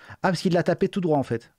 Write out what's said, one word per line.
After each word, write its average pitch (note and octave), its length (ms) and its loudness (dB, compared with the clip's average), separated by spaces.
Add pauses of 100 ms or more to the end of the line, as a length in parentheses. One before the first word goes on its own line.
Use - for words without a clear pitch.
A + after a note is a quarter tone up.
(100)
ah, - 180 -2
parce F3 140 -2
qu'il F3 100 0
l'a F3 100 2
tapé F3+ 280 0
tout G3+ 100 -4
droit, D#3+ 160 0
en C3+ 60 0
fait. - 360 -6